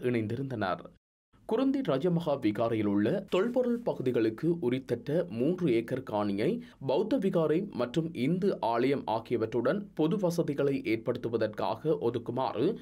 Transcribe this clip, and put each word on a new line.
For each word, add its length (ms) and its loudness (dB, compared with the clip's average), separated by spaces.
இணைந்திருந்தனர். 720 -2
குருந்தி 360 2
ரஜமகா 460 2
விகாரையில் 480 2
உள்ள 160 4
தொல்பொருள் 540 2
பகுதிகளுக்கு 600 0
உரித்தட்ட 500 -2
மூன்று 280 0
ஏக்கர் 340 -2
காணியை 360 0
பௌத்த 340 2
விகாரை 340 2
மற்றும் 280 0
இந்து 240 2
ஆலயம் 340 2
ஆகியவற்றுடன் 640 0
பொது 260 2
வசதிகளை 520 2
ஏற்படுத்துவதற்காக 1000 -2
ஒதுக்குமாறு 600 -2